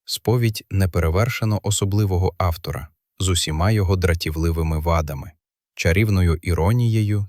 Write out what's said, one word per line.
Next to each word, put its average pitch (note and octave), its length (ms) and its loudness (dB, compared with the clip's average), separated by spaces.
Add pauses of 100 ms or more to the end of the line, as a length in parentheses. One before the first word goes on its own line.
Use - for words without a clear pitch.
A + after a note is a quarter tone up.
сповідь A#2 680 -2
неперевершено F2+ 920 0
особливого G2 760 0
автора, D#2+ 500 -4 (300)
з F#2 100 0
усіма F2 420 0
його G2 260 2
дратівливими E2 840 -2
вадами, D2+ 540 -2 (420)
чарівною F2+ 680 2
іронією G#2 880 0